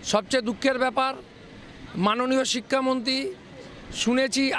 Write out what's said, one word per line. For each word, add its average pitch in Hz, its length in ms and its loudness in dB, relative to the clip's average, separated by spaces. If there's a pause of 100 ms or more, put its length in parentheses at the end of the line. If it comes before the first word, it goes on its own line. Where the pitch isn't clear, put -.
সবচেয়ে 214 440 2
দুঃখের 254 300 0
ব্যাপার, 262 340 2 (840)
মাননীয় 247 480 2
শিক্ষামন্ত্রী 262 720 0 (840)
শুনেছি 254 400 2 (160)